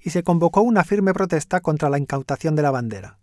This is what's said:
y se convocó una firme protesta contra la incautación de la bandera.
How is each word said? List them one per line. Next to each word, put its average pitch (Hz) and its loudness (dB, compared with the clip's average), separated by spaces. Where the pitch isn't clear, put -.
y 180 -8
se 175 -2
convocó 170 2
una 220 4
firme 196 2
protesta 175 -2
contra 151 0
la 143 0
incautación 143 -4
de 151 2
la 143 2
bandera. 117 -6